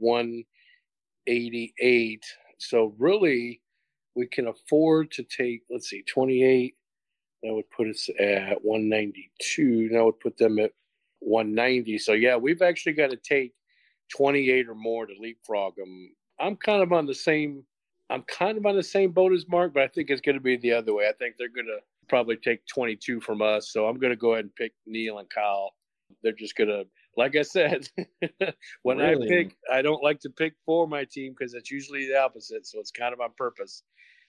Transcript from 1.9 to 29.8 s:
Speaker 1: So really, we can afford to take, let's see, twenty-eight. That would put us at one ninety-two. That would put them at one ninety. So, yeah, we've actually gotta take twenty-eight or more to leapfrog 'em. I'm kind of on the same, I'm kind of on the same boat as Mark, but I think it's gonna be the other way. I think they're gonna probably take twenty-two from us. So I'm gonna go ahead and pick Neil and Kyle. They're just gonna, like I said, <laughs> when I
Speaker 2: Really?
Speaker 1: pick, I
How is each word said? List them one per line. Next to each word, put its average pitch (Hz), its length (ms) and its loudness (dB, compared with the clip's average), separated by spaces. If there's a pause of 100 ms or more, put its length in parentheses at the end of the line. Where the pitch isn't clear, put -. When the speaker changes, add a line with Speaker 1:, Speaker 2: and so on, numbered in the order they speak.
Speaker 1:
So 113 400 0
really, 135 600 2 (540)
we 123 120 -4
can 123 220 -4
afford 156 640 2
to - 120 -10
take, 120 460 -4
let's 120 180 -10
see, 131 140 -12
twenty-eight. 131 720 2 (680)
That 110 120 -6
would 107 160 -6
put 110 180 -2
us - 200 -8 (120)
at 98 440 0
one 107 240 0
ninety-two. 110 1040 0
That 113 120 4
would 113 160 4
put - 160 -6
them 110 220 4
at 107 140 2 (480)
one 110 340 0
ninety. 117 440 0
So, 110 140 0
yeah, 120 240 4
we've 151 260 0
actually 175 320 2
gotta 139 220 0
take 131 360 -2 (600)
twenty-eight 131 540 2
or 113 60 -12
more 113 320 -4
to 101 120 -16
leapfrog 107 600 -6
'em. 92 340 -16 (240)
I'm 190 180 -4
kind 208 260 2
of 180 100 2
on 165 140 2
the 139 80 -4
same, 147 500 -2 (460)
I'm 131 120 -4
kind 214 360 -2
of 208 80 -2
on 196 100 2
the 190 60 2
same 196 300 2
boat 185 200 6
as 170 160 0
Mark, 175 240 0
but 139 100 2
I 131 60 2
think 143 220 -4
it's 131 100 0
gonna 139 200 0
be 127 160 2
the 120 160 2
other 113 220 0
way. 104 140 2
I 110 40 0
think 120 260 -8
they're 120 100 -8
gonna 117 300 -10 (300)
probably 117 280 2
take - 300 -2
twenty-two 117 540 -4
from 107 220 -4
us. 107 300 0
So 107 140 0
I'm 120 120 -2
gonna 123 180 0
go 113 160 2
ahead 113 120 0
and 101 100 -18
pick 113 180 -8 (140)
Neil 110 320 -6
and 98 120 -16
Kyle. 98 420 -2 (500)
They're 113 100 0
just 110 240 -12
gonna, 104 280 0 (320)
like 135 200 0
I 147 60 2
said, 147 540 0
<laughs> - 840 -8
when 127 180 0
I 151 100 4
Speaker 2:
Really? 131 180 2
Speaker 1:
pick, 170 280 2 (160)
I 131 100 2